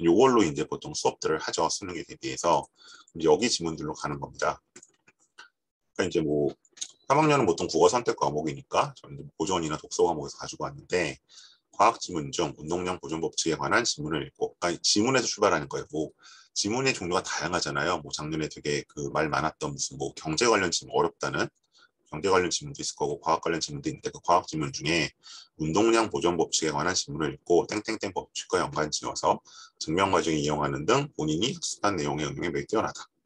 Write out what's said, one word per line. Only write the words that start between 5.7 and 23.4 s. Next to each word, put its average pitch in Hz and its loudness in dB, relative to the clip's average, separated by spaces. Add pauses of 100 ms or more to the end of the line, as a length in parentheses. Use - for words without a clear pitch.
그러니까 95 0
이제 82 2
뭐 73 0 (520)
삼 139 4
학년은 147 6
보통 87 0
국어 82 6
선택 120 2
과목이니까 78 -2
저는 69 -16
이제 73 -16
고전이나 80 -2
독서 - -2
과목에서 76 -4
가지고 - -10
왔는데 71 -4 (520)
과학 110 4
지문 76 -6
중 76 0
운동량 87 -4
보존 82 -6
법칙에 78 -2
관한 87 2
지문을 76 -4
읽고, - -6
그러니까 85 -2
지문에서 123 2
출발하는 87 2
거예요. 71 -6
뭐 76 -4 (460)
지문의 123 0
종류가 90 -2
다양하잖아요. 80 -2
뭐 73 -12
작년에 76 -4
되게 73 -4
그 71 -8
말 76 0
많았던 73 -2
무슨 69 -8
뭐 69 -6
경제 80 0
관련 98 4
지문 - -4
어렵다는 73 0 (600)
경제 76 -4
관련 90 4
지문도 71 -6
있을 - -6
거고 73 -4
과학 82 0